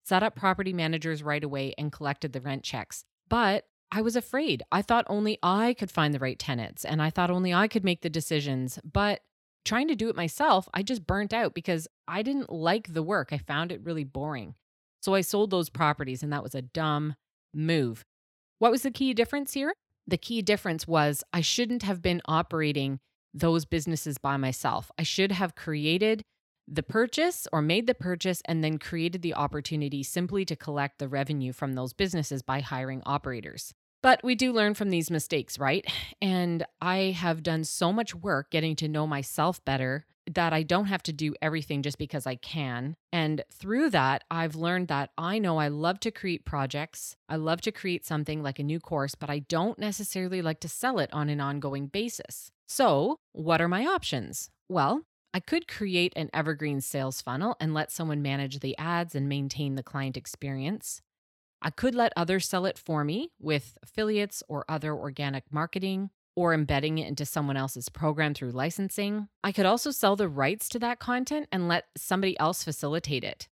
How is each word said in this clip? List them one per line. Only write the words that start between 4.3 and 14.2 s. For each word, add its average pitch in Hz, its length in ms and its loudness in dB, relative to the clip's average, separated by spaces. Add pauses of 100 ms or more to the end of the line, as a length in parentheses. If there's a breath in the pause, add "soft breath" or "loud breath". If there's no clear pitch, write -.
I 185 100 4
thought 233 280 2
only 208 340 0
I 214 340 4
could 190 140 -4
find 151 220 4
the 139 60 -2
right 131 200 -2
tenants, - 460 -4
and 156 160 0
I 156 80 4
thought 175 200 2
only 180 240 2
I 196 140 6
could 208 160 0
make 180 180 2
the 175 80 -2
decisions. 143 680 -2 (100)
But 202 300 2 (460)
trying 254 220 2
to 320 80 2
do 226 140 0
it - 60 -2
myself, 190 580 4
I 196 100 -2
just 208 240 -2
burnt 202 240 0
out 220 220 0
because 165 340 -2 (180)
I 180 160 -4
didn't 269 300 -2
like 170 400 0
the 160 120 -2
work. 170 280 0
I 147 60 -2
found 156 340 -4
it 143 120 -10
really 160 200 -4
boring. 135 520 -8 (460)